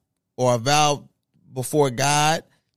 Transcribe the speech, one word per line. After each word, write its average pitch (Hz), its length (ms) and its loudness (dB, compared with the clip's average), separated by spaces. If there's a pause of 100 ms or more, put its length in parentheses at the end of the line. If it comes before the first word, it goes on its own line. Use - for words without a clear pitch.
(360)
or 127 180 0
a 120 60 -2
vow 147 440 0 (500)
before 139 360 -2
God 147 540 0 (340)